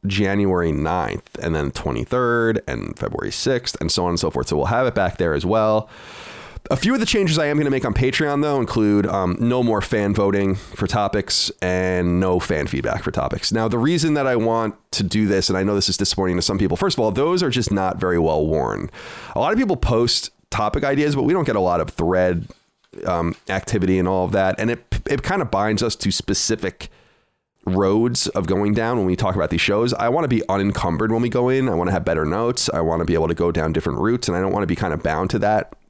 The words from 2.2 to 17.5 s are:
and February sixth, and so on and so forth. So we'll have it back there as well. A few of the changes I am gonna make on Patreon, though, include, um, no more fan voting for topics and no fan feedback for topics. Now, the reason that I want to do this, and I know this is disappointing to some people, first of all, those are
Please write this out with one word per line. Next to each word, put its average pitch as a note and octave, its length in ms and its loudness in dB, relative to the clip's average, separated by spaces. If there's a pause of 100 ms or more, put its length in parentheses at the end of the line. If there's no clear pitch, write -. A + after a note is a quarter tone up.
and G#1 320 -6
February - 320 -6
sixth, - 500 -2
and D#2+ 100 -2
so F2+ 140 0
on F2 60 0
and E2+ 100 0
so D#2 100 0
forth. B1+ 180 -4
So D#2+ 80 0
we'll C#2+ 100 2
have A#2+ 200 0
it A#2 100 -2
back F#2 200 0
there E2+ 160 0
as D2+ 140 -2
well. G#2+ 420 2 (840)
A C3+ 60 0
few G#3+ 180 0
of B3 60 2
the - 60 0
changes E3+ 320 2
I D3+ 80 2
am D3 100 2
gonna D3 140 2
make C3 140 0
on G#2+ 100 0
Patreon, C#3+ 480 2
though, C#3+ 180 2
include, G#2 460 4
um, F#2 340 0
no A#2+ 220 2
more A2+ 180 2
fan G2+ 340 0
voting G2 420 2
for - 300 -6
topics G2+ 640 -2 (100)
and F2+ 600 0
no F#2 200 2
fan D2+ 260 -2
feedback - 360 -4
for - 80 -4
topics. - 420 -2
Now, A2+ 160 0
the A#2 100 0
reason D#3 360 2
that C#3 140 0
I B2 80 2
want A2+ 380 0 (180)
to - 100 -2
do G#2 240 2
this, F#2+ 220 2
and F#2 100 0
I F#2+ 60 2
know G#2 100 2
this G2 140 0
is F#2+ 80 -2
disappointing F#2+ 400 0
to F2+ 60 0
some G2 160 0
people, F#2+ 180 2
first F#3+ 220 0
of B2+ 60 2
all, G#2+ 60 2
those D#3+ 320 0
are F3 80 0